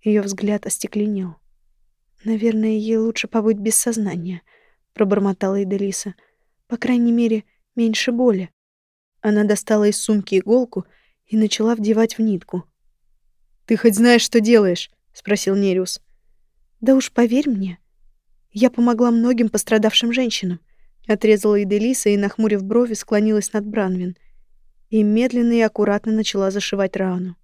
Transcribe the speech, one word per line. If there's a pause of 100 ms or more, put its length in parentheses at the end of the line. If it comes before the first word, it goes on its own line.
Ее
взгляд
остекленел. (880)
«Наверное,
ей
лучше
побыть
без
сознания», (520)
пробормотала
Иделиса. (520)
«По
крайней
мере, (320)
меньше
боли». (720)
Она
достала
из
сумки
иголку (420)
и
начала
вдевать
в
нитку. (1040)
«Ты
хоть
знаешь,
что
делаешь?» (240)
спросил
Нериус. (800)
«Да
уж
поверь
мне, (720)
я
помогла
многим
пострадавшим
женщинам», (480)
отрезала
Иделиса
и,
нахмурив
брови,
склонилась
над
Бранвин (760)
и
медленно
и
аккуратно
начала
зашивать
рану.